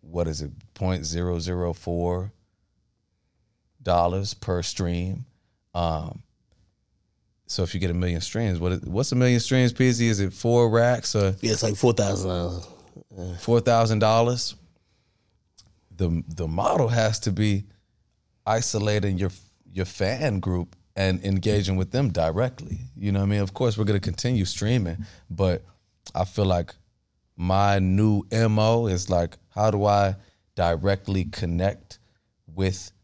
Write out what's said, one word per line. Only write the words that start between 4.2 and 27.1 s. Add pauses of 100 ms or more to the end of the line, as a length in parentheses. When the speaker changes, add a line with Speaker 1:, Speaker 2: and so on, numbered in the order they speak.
Speaker 1:
per
stream. (480)
Um, (1200)
so
if
you
get
a
million
streams,
what
is,
what's
a
million
streams,
Peasy?
Is
it
four
racks
or
Speaker 2:
Yeah,
it's
like
four
thousand
dollars. (500)
Yeah.
Speaker 1:
four
thousand
dollars? (1400)
The,
the
model
has
to
be (840)
isolating
your, (420)
your
fan
group (200)
and
engaging
with
them
directly. (180)
You
know
what
I
mean?
Of
course,
we're
gonna
continue
streaming, (240)
but (520)
I
feel
like (640)